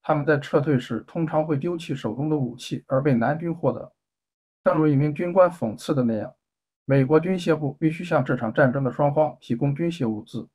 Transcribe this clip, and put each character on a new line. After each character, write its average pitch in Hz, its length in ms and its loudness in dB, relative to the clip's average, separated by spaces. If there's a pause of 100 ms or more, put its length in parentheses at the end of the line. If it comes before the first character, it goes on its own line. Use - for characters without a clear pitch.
他 - 140 0
们 147 100 -2
在 147 140 2
撤 147 220 0
退 143 180 2
时 113 220 -4
通 165 260 -4
常 156 180 0
会 160 140 -2
丢 175 180 -4
弃 160 180 -6
手 113 200 -6
中 147 160 -4
的 156 60 0
武 123 200 -4
器 - 300 -10
而 135 160 0
被 143 100 4
南 123 260 2
军 170 140 -4
获 151 180 0
得。 - 220 -10 (720)
正 - 140 2
如 156 80 4
一 147 100 4
名 151 160 2
军 175 200 -4
官 180 180 6
讽 117 260 -6
刺 - 160 -6
的 135 120 0
那 113 100 0
样， 104 180 -6 (540)
美 135 180 4
国 151 160 4
军 185 180 -2
械 175 160 2
部 151 200 -4
必 160 160 0
须 165 120 -8
向 160 220 0
这 135 120 0
场 117 140 -4
战 131 220 4
争 139 100 -2
的 127 80 0
双 143 220 0
方 143 280 0
提 - 140 -4
供 139 200 0
军 170 160 -2
械 135 180 -2
物 107 140 -4
资。 - 320 -12